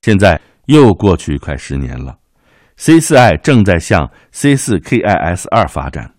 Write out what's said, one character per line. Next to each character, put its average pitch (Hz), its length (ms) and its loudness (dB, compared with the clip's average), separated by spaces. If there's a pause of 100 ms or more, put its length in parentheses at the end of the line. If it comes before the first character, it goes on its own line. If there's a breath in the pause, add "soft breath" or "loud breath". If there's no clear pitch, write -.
现 107 160 -2
在 95 220 2 (260)
又 131 280 4
过 92 240 0
去 73 200 -6
快 73 200 -10
十 - 180 -12
年 64 220 -8
了 64 200 -14 (600)
，C 165 220 4
四 151 160 -2
I 117 220 4
正 127 260 2
在 92 160 2
向 82 300 -2 (220 soft breath)
C 139 240 0
四 117 240 -4
K - 200 -2
I 101 140 0 (220)
S - 140 -12
二 101 180 0
发 69 220 -10
展 58 300 -14